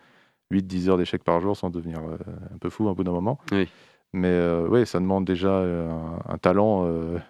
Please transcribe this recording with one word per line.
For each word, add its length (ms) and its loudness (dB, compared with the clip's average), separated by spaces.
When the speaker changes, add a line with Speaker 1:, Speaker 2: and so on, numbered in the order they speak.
Speaker 1:
huit, 160 2
dix 220 -2
heures 100 6
d'échecs 260 -2
par 160 2
jour 160 -2
sans 140 -4
devenir, 300 -8
euh, 160 -8
un 40 -14
peu 120 -6
fou 180 -2
au 60 0
bout 100 0
d'un 80 0
moment. 260 -2
Speaker 2:
Oui. 160 2
Speaker 1:
Mais, 160 2
euh, 400 2
ouais, 160 4
ça 160 -2
demande 240 0
déjà, 240 0
euh, 420 0
un, 440 -6
un 40 -6
talent, 480 4
euh, 320 -2